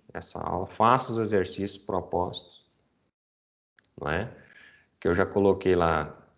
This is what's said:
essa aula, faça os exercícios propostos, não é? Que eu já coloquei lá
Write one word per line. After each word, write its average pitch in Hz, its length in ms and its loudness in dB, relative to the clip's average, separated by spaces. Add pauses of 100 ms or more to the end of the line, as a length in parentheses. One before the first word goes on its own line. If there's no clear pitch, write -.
(120)
essa - 260 -12
aula, 85 260 -4
faça 123 460 2
os 113 60 -4
exercícios 98 600 -2
propostos, - 880 -6 (1400)
não 69 100 -6
é? 98 200 -4 (680)
Que - 100 0
eu 87 40 4
já 95 120 4
coloquei 95 500 4
lá 80 400 0 (220)